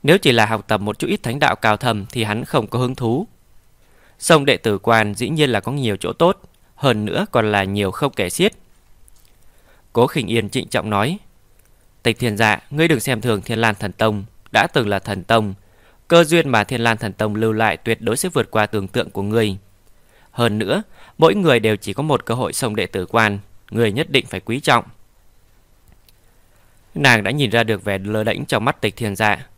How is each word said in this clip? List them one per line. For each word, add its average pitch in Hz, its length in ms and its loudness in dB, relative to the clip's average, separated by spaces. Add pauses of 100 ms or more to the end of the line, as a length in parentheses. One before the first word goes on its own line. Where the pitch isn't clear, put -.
Nếu 143 160 4
chỉ 135 140 2
là 113 140 4
học 107 220 -4
tập 107 120 0
một 104 180 -6
chút - 80 -4
ít 196 160 -4
thánh 123 160 -6
đạo 143 180 2
cao 107 200 2
thâm 107 340 -4
thì 117 140 -4
hắn 107 200 -4
không 120 220 -2
có 113 120 -4
hứng 127 160 -2
thú. 127 320 -2 (920)
Sông 156 260 4
đệ 135 120 2
tử 101 220 0
quan 107 360 2
dĩ 117 140 -6
nhiên 151 220 0
là 107 100 0
có 120 120 -8
nhiều 123 240 -2
chỗ 87 160 -6
tốt, 175 300 2 (320)
hơn 110 300 0
nữa 139 260 -2
còn 107 220 2
là 101 120 2
nhiều 98 260 -2
không 135 220 -4
kể 90 180 -4
xiết. 196 220 0 (1400)
Cố 117 140 4
Khinh 147 200 -4
Yên 104 240 -2
trịnh - 180 -6
trọng 104 220 -4
nói. 110 280 0 (840)
"Tịch 113 160 0
Thiên 113 180 -2
Dạ, 107 220 4 (120)
ngươi 156 180 2
đừng 147 120 4
xem 120 200 -4
thường 107 220 0
Thiên 113 160 -4
Lan 113 160 2
Thần 98 180 -6
Tông, 107 320 0 (280)
đã 110 200 4
từng 117 160 0
là 101 100 0
thần 95 260 -6
tông. 107 300 0 (540)
Cơ 170 160 4
duyên 160 240 2
mà 113 160 2
Thiên 120 160 -4
Lan 117 160 2
Thần 107 160 -6
Tông 107 220 -2
lưu 110 180 0
lại 107 240 0
tuyệt 113 240 -4
đối 110 160 -2
sẽ 185 120 -4
vượt 139 220 -2
qua 107 160 0
tưởng 101 220 -6
tượng - 220 -4
của 98 120 -8
ngươi. 104 340 0 (760)
Hơn 110 280 0
nữa, 113 240 0 (360)
mỗi 165 160 6
người 160 260 4
đều 107 160 2
chỉ 101 160 -10
có 131 100 -6
một 147 220 0
cơ 113 100 -2
hội 117 180 -4
sông 107 240 -4
đệ 101 100 -2
tử 92 200 -6
quan, 107 320 0 (320)
ngươi 110 220 0
nhất 139 180 -4
định 135 160 0
phải 92 140 -10
quý 120 200 -6
trọng." 127 240 2 (2000)
Nàng 120 300 4
đã 98 60 0
nhìn 139 200 0
ra 117 140 4
được 107 200 -2
vẻ 98 140 -2
lơ 107 260 -2
đễnh 110 200 -2
trong 107 200 -2
mắt 139 160 -2
Tịch 104 160 -2
Thiên 104 200 -6
Dạ. 104 300 0 (120)